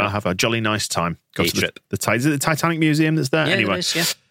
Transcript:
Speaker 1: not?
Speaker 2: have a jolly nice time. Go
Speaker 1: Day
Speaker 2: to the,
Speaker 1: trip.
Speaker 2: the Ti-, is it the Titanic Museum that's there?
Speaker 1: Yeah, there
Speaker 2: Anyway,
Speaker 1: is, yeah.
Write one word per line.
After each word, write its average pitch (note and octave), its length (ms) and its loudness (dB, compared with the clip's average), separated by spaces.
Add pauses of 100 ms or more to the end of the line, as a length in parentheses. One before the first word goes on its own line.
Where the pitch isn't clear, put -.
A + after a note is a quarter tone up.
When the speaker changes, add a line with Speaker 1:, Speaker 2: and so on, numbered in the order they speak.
Speaker 1:
not? G2+ 80 -2
Speaker 2:
have G#2 140 -2
a F2+ 80 0
jolly A#2 260 0
nice G#2+ 260 -2
time. E2+ 320 -2 (160)
Go - 100 -2
Speaker 1:
Day E2+ 40 2
Speaker 2:
to - 80 -4
the, G2+ 60 0
Speaker 1:
trip. - 260 -4
Speaker 2:
the - 80 -6
Ti-, - 160 0
is A#2+ 140 0
it D#3 40 4
the C#3+ 80 0
Titanic D#3+ 400 0
Museum D#3 380 4
that's D#3 140 0
there? D#3+ 100 2
Speaker 1:
Yeah, D3+ 60 2
there E3 100 2
Speaker 2:
Anyway, G3 220 0
Speaker 1:
is, - 180 -2
yeah. E3+ 80 0 (260)